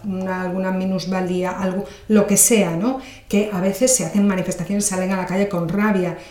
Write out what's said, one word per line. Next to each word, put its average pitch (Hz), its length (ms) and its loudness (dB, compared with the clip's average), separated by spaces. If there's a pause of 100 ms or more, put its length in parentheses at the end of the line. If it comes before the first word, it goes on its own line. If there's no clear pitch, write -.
una, 185 400 -4
alguna 190 260 -2
minusvalía, 185 800 -2
algo, 190 340 -4 (240)
lo 208 180 6
que 196 120 2
sea, 202 320 4
¿no? 220 300 -2 (280)
Que 208 240 0
a 180 80 -4
veces 196 340 2
se 170 120 0
hacen 202 200 2
manifestaciones, 185 600 0
salen 185 260 -2
a 190 60 0
la 185 80 -4
calle 196 240 0
con 170 180 -2
rabia. 196 480 0 (140)